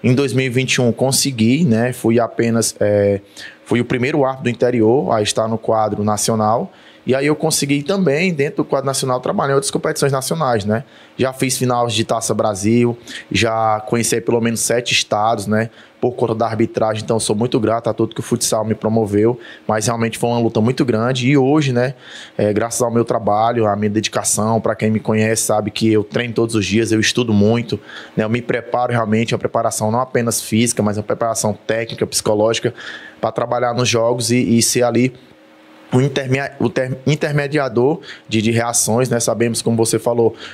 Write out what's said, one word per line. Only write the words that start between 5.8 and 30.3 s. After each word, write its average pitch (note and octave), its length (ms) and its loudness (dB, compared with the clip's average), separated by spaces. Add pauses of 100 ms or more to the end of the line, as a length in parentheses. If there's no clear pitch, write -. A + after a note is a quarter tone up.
nacional. A2 680 0 (340)
E B2+ 80 2
aí C#3 120 0
eu D3+ 80 2
consegui D3+ 480 -2
também, F3+ 500 0
dentro C#3+ 260 -2
do D3 60 0
quadro C3+ 220 -2
nacional, C3 340 -2
trabalhar D#3 320 -2
em - 20 2
outras C#3 160 0
competições D#3 420 -2
nacionais, C3 540 0
né? A2 180 0 (320)
Já C3 160 0
fiz C3 240 -2
finais A#2+ 380 0
de - 100 0
Taça A2+ 300 -2
Brasil, A2 600 2 (360)
já A2 560 0
conheci A#2 320 0
pelo A#2 180 0
menos A2+ 220 0
sete A#2+ 320 0
estados, G#2+ 540 0
né? A2 240 0 (280)
Por B2 140 0
conta A#2 220 0
da A2+ 120 0
arbitragem, A2 560 0
então A2+ 160 -2
sou G#2+ 160 -2
muito A#2+ 240 0
grato A2 300 0
a G#2+ 60 -2
tudo A2+ 200 -2
que - 60 -10
o - 20 -8
futsal A2 440 -2
me A2 80 -2
promoveu, A2 680 0 (260)
mas G#2+ 200 0
realmente A#2 320 -2
foi A#2+ 100 -2
uma A#2+ 100 0
luta A#2 220 0
muito B2+ 240 2
grande. B2 420 0
E C#3+ 120 4
hoje, C3+ 340 2
né, B2 220 0 (420)
é, G#2+ 160 2
graças G#2+ 300 -2
ao A#2 100 0
meu A#2 120 4
trabalho, A2+ 600 2
à G2+ 80 2
minha G#2 160 -2
dedicação, G#2+ 680 0
pra A2 140 -2
quem A2 160 0
me A2 100 0
conhece A2 440 0
sabe G#2+ 260 0
que A2 200 0
eu G#2+ 140 4
treino A#2+ 300 -4
todos A#2 200 0
os G2+ 120 0
dias, G#2+ 260 2
eu A2 80 2
estudo A2 320 0
muito, G#2+ 480 2 (340)
né? A2 100 0
Eu A2 60 -2
me A#2+ 120 -2
preparo B2 500 -2
realmente, A2+ 420 0
uma A2 40 -4
preparação A2+ 520 -2
não A#2 100 0
apenas A#2+ 420 -2